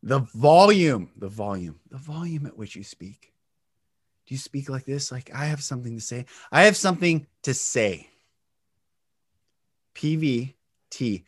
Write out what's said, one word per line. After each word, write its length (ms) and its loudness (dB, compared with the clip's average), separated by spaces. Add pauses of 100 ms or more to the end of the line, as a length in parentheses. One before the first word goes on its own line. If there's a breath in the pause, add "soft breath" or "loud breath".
The 180 -2
volume, 960 6
the 100 -12
volume, 520 -8 (100)
the 80 -16
volume 480 -10
at 120 -14
which 180 -14
you 80 -16
speak. 500 -20 (920)
Do 80 -12
you 60 -8
speak 300 -10
like 160 -8
this? 260 -8
Like, 220 -14
I 120 -8
have 180 -6
something 320 -8
to 60 -12
say. 240 -10 (260 loud breath)
I 120 6
have 140 6
something 500 0 (160)
to 100 -4
say. 560 -2 (1800)
P 220 -4
V 400 -2 (340)
T 380 -6